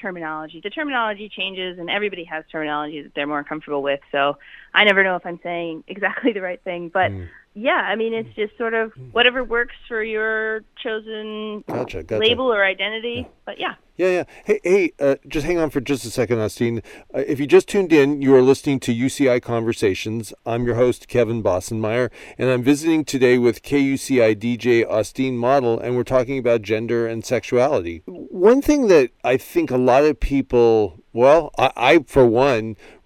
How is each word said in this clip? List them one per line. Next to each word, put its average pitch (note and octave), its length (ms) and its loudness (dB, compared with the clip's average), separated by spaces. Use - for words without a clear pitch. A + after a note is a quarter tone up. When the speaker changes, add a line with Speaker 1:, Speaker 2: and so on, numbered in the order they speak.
Speaker 1:
terminology, D#3+ 640 -10
the G3+ 80 -10
terminology A3+ 580 -6
changes, F#3 500 -10
and E3+ 120 -10
everybody F#3+ 340 -6
has D#3+ 260 -10
terminology D3+ 520 -8
that - 120 -20
they're C#3+ 120 -6
more D3 180 -6
comfortable D3+ 380 -8
with. C#3 180 -4
So C#3+ 280 -2
I G3 120 2
never G3 200 4
know F#3 120 -2
if F3 100 -10
I'm F3 160 -12
saying E3+ 420 -8
<laughs> - 40 -20
exactly G3 440 -4
the G3+ 80 -8
right F3+ 220 -10
thing, F3 260 -10
but F3 220 -2
Speaker 2:
Mm. G2+ 160 -12
Speaker 1:
yeah, B3+ 300 -2
I G3+ 120 -4
mean, A3+ 180 -4
it's A3 220 -8
just G#3+ 200 -8
sort A3+ 180 -6
of A3 200 -4
Speaker 2:
Mm. C3 180 -20
Speaker 1:
whatever B3 300 0
works A#3 320 -4
for A3 160 -6
your A3 580 -6
chosen G#3+ 920 -10
Speaker 2:
Gotcha, A#2 380 -8
gotcha. G#2+ 160 -4
Speaker 1:
label A#3+ 320 0
or G3+ 120 0
identity, G#3+ 580 -6
Speaker 2:
Yeah. - 20 -12
Speaker 1:
but - 140 -14
yeah. A3+ 160 -10
Speaker 2:
Yeah, F3+ 120 0
yeah. F3+ 160 -2
Hey, G3+ 180 0
hey, F3+ 340 2
uh, C#3 180 2
just D3 160 -4
hang F3 140 -2
on D#3 100 0
for C#3 120 -4
just B2 260 -4
a G#2+ 40 -10
second, A#2+ 280 -2
Austin. A2+ 420 -2
Uh, C3 140 -4
if C3 120 -2
you C#3+ 80 -2
just E3+ 220 6
tuned F#3+ 240 0
in, C#3+ 300 4
you C3+ 120 6
are C3 60 10
listening C3+ 400 4
to B2 140 -2
U B2 160 0
C C3+ 180 2
I B2 120 2
Conversations. A2+ 920 -4
I'm A#2+ 180 -2
your A#2 120 0
host, B2 300 2
Kevin A#2 360 0
Bossenmeyer, A2 640 -2
and B2+ 100 0
I'm B2 140 0
visiting D3+ 420 2
today B2+ 320 4
with A#2+ 260 2
K C#3+ 160 0
U C#3 200 2
C B2 240 2
I A2 100 4
D A2+ 240 -4
J A#2 280 2
Austin B2 520 -2
Model, A#2+ 420 2
and B2 180 -4
we're A#2+ 80 0
talking C3 340 0
about A#2 240 2
gender A2+ 440 -2
and A2+ 180 -8
sexuality. A#2+ 800 -2
One F#3 560 2
thing D4 260 2
that D3 220 6
I B2+ 140 2
think D#3 340 -2
a B2+ 60 0
lot B2+ 280 4
of D3+ 140 2
people, A#2 800 2
well, C#3+ 460 4
I, C3+ 180 4
I, C#3 300 6
for C3+ 180 6
one, A2+ 520 2